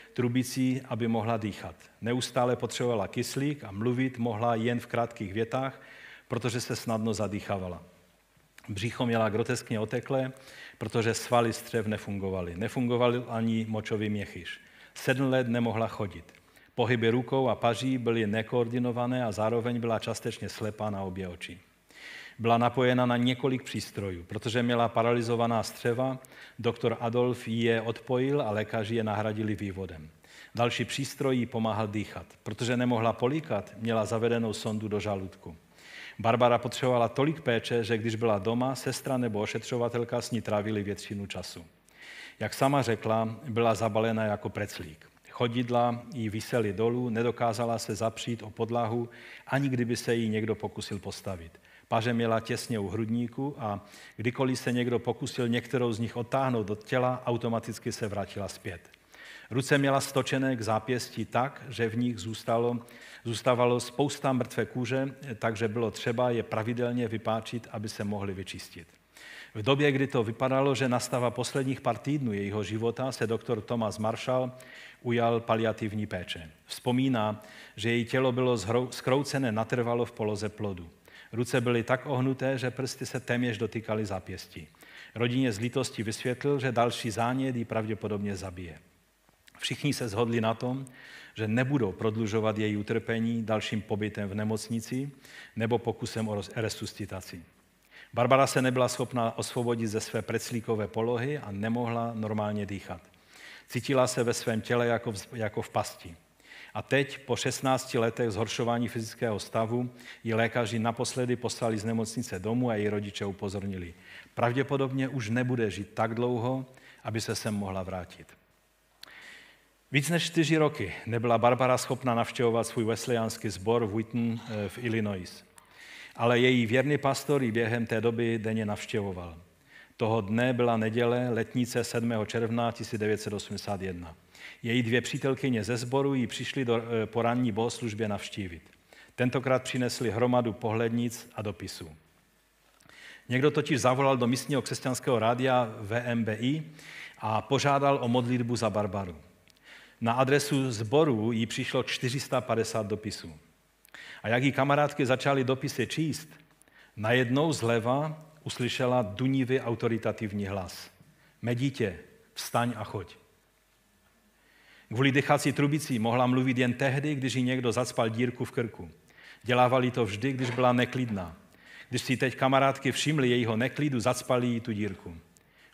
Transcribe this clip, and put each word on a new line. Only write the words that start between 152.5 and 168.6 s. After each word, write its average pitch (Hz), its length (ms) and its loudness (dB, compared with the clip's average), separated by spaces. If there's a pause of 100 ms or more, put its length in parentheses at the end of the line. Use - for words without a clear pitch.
dopisů. 98 500 -6 (880)
A 101 60 -4
jak 123 140 4
jí 139 100 4
kamarádky 139 540 4
začaly 131 380 2
dopisy 127 420 -2
číst, 156 420 -4 (680)
najednou 127 560 4
zleva 123 720 0 (180)
uslyšela 123 600 0
dunivý 127 580 0
autoritativní 113 880 -2
hlas: 95 440 -6 (520)
„Mé 120 120 0
dítě, 120 440 -2 (360)
vstaň 120 420 -2
a 107 80 -8
choď.“ 98 320 -8 (1700)
Kvůli 131 240 4
dechací 139 400 4
trubici 143 460 0
mohla 117 280 4
mluvit 127 320 2
jen 127 140 4
tehdy, 139 420 0
když 127 200 -2
jí 127 80 0
někdo 123 300 0
zacpal 127 360 0
dírku 120 360 0
v - 60 -4
krku. 104 400 -6 (520)